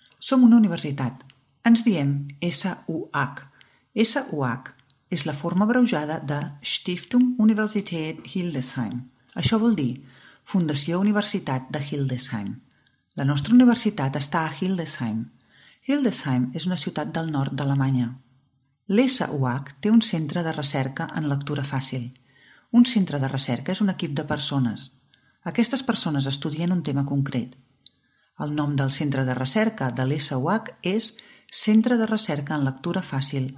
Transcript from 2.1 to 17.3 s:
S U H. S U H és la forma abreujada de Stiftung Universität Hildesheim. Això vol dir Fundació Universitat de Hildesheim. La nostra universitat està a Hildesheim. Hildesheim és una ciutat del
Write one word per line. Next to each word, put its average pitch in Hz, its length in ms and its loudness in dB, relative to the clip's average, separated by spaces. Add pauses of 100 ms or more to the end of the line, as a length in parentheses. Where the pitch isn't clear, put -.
S 175 280 -2 (180)
U 160 260 -6
H. - 360 -4 (460)
S 233 360 0
U 143 120 -2
H 123 300 -4 (400)
és 165 140 -2
la 147 100 -4
forma 180 280 0
abreujada 180 540 2
de 143 200 -4 (260)
Stiftung 247 720 0
Universität 208 880 0
Hildesheim. 131 760 -4 (320)
Això 214 240 2
vol 226 160 4
dir 131 280 -2 (400)
Fundació 165 560 0
Universitat 202 720 0
de 147 100 -4
Hildesheim. 127 760 -4 (600)
La 139 80 -4
nostra 143 300 2
universitat 220 640 6
està 160 300 0
a 156 40 -6
Hildesheim. 156 760 -4 (600)
Hildesheim 170 720 0
és 156 80 -6
una 180 160 -2
ciutat - 320 -4
del 165 180 -2